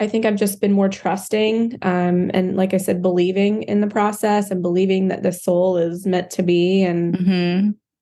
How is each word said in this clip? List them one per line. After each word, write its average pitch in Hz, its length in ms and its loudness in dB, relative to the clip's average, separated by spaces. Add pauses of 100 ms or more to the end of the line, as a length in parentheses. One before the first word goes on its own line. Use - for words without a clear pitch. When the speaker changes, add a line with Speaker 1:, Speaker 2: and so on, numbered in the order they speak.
Speaker 1:
I 214 60 -2
think 226 180 0
I've 214 120 2
just 196 240 -2
been 202 120 2
more 196 160 4
trusting, 214 920 -2
um, 180 500 0
and 185 240 -2
like 190 160 0
I 190 60 2
said, 185 240 -2
believing 185 640 0
in 208 180 0
the 208 60 0
process 208 640 0
and 185 120 -4
believing 190 460 2
that - 140 -4
the 185 100 0
soul 180 440 0
is 170 300 -2
meant 180 240 -2
to - 120 -2
be. 175 400 2
And 170 340 0
Speaker 2:
Mm-hmm. 180 540 2 (320)